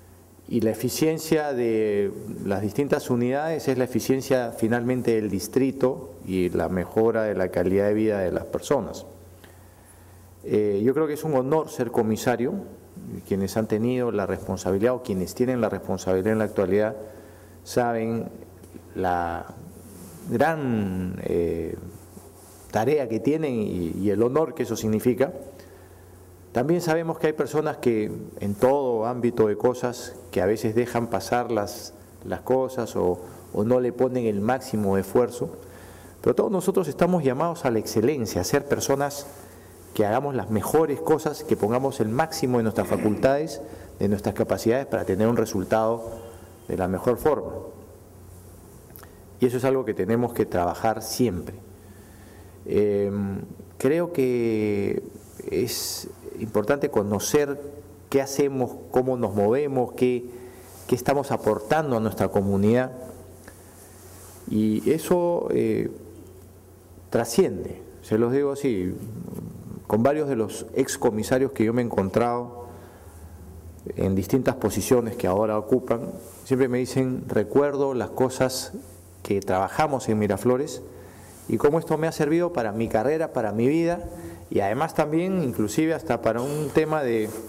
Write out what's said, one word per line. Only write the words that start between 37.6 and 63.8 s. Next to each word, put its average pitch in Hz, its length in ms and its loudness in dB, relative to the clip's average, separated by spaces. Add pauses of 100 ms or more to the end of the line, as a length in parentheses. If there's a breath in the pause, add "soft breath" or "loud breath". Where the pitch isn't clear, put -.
a 123 60 2
la 110 80 2
excelencia, 113 600 0
a 90 60 0
ser 143 240 2
personas 139 580 0 (640 loud breath)
que 107 120 2
hagamos 135 280 0
las 107 160 -2
mejores 147 520 2
cosas, - 420 0
que 110 140 0
pongamos 127 420 0
el 110 80 0
máximo 127 520 0
de 113 40 2
nuestras 107 240 0
facultades, 131 720 0 (380 loud breath)
de 104 80 2
nuestras 101 260 0
capacidades 113 520 2
para 98 180 -2
tener 104 240 2
un 117 80 2
resultado 110 720 0 (640 loud breath)
de - 80 -2
la 90 100 0
mejor 98 300 0
forma. 135 340 0 (1900 loud breath)
Y 127 60 6
eso 123 100 2
es 120 80 0
algo 131 180 4
que 107 100 0
tenemos 117 400 2
que 107 120 2
trabajar 92 560 0
siempre. 95 540 -2 (1080 loud breath)
Em, 101 760 0 (360)
creo 170 360 2
que 110 880 2 (480)
es - 560 -4 (320)
importante 113 500 0
conocer 117 680 2 (520)
qué 135 120 4
hacemos, 135 500 0 (200)
cómo 127 240 2
nos 110 180 0
movemos, 123 600 2
qué, 123 320 2 (600 loud breath)
qué 131 100 0
estamos 139 360 2
aportando 135 640 2
a 110 60 2
nuestra 101 260 2
comunidad. 104 640 4 (1600 loud breath)